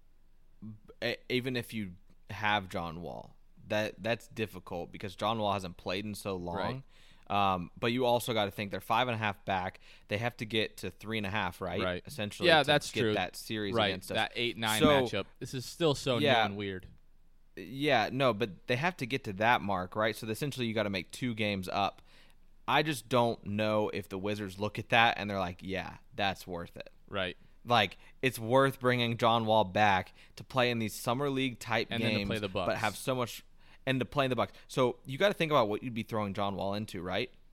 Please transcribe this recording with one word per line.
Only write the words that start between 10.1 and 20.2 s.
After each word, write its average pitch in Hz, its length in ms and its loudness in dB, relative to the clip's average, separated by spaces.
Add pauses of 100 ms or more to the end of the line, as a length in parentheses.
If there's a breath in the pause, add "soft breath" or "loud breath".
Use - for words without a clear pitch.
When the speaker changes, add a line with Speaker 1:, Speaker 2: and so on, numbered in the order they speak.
Speaker 1:
have 120 200 -4
to 123 80 -8
get 110 320 -2
to 92 140 -8
three 110 260 -6
and 104 80 -2
a 92 40 -2
half, 95 320 -2
right? 92 200 -2
Speaker 2:
Right. 90 240 -2
Speaker 1:
Essentially, - 440 -2
Speaker 2:
Yeah, 160 100 8
Speaker 1:
to 139 80 2
Speaker 2:
that's 147 240 2
Speaker 1:
get 135 100 -2
Speaker 2:
true. 110 120 2
Speaker 1:
that 92 240 -2
series 107 360 -4
Speaker 2:
Right, 110 120 4
Speaker 1:
against 95 260 -2
us. 98 40 -2
Speaker 2:
that 107 200 -2
eight 120 220 -2
nine 110 240 2
Speaker 1:
So, 156 60 8
Speaker 2:
matchup. 123 380 4 (140)
This 135 140 -10
is 127 100 -4
still 156 320 2
so 127 220 0
Speaker 1:
yeah. 139 160 4
Speaker 2:
new 117 60 6
and 101 180 2
weird. 98 300 -6 (680)
Speaker 1:
Yeah, 127 560 2
no, 127 220 4
but 104 340 -4
they 123 80 2
have 170 220 -2
to 131 80 -6
get 127 200 -4
to 107 80 -6
that 107 280 6
mark, 92 340 -2
right? 107 180 2
So 113 140 -10